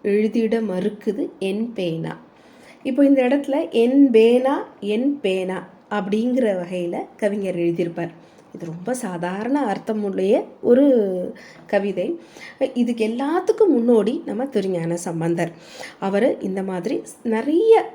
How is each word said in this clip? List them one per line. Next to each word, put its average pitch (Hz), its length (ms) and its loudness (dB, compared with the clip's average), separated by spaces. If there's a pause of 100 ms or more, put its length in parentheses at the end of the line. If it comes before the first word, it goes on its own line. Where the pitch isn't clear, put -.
எழுதிட 220 580 0
மறுக்குது 208 680 -4 (100)
என் 208 340 -4
பேனா." 165 460 -6 (640)
இப்போ 277 220 2
இந்த 269 180 6
இடத்துல 285 480 0
என் 254 400 6
பேனா, 254 540 4 (160)
என் 233 400 -2
பேனா 190 540 -4 (160)
அப்படிங்கிற 214 640 0
வகையில 180 520 -6 (100)
கவிஞர் 196 400 -4
எழுதியிருப்பார். 170 540 -2 (420)
இது - 140 -14
ரொம்ப 180 280 -8
சாதாரண 208 760 -4
அர்த்தமுடைய 202 720 -2 (180)
ஒரு 233 720 4 (320)
கவிதை. 202 520 -2 (560)
இதுக்கு 233 340 0
எல்லாத்துக்கும் 330 600 0
முன்னோடி 240 580 2
நம்ம 220 200 -4
திருஞான 180 500 -2
சம்பந்தர். 170 560 -4 (460)
அவரு 202 420 0
இந்த 190 220 -6
மாதிரி 190 400 -6 (200)
நிறைய 320 600 4 (100)